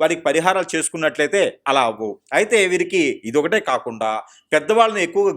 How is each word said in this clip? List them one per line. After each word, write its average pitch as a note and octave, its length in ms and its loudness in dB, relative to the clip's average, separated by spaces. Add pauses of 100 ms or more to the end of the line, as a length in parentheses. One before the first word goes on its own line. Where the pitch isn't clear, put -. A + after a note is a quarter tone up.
వారికి D#3+ 260 0
పరిహారాలు E3+ 460 0
చేసుకున్నట్లయితే D#3 680 -2 (300)
అలా C3+ 200 4
అవ్వవు. G#2+ 220 -8 (260)
అయితే A3 200 2 (140)
వీరికి F3 280 0 (280)
ఇదొకటే D3+ 300 0 (120)
కాకుండా A2+ 400 -4 (420)
పెద్దవాళ్ళని G#3+ 540 2
ఎక్కువగా G3 280 0